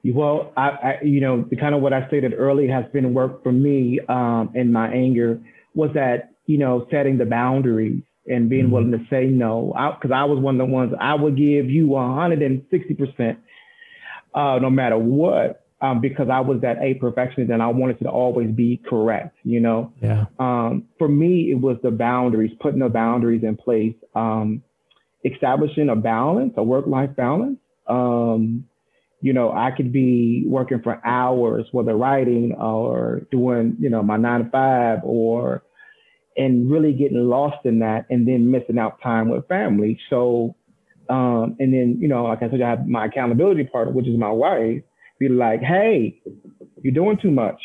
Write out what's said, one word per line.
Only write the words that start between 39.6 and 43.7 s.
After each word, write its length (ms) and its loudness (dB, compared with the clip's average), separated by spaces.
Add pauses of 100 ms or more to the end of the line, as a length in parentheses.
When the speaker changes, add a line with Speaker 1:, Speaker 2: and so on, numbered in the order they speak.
Speaker 1:
So, 460 0 (540)
um, 500 0
and 140 2
then, 280 2
you 80 0
know, 160 0
like 180 -4
I 60 -4
said, 120 0
I 100 0
have 160 -4
my 180 -2
accountability 600 0
partner, 280 -4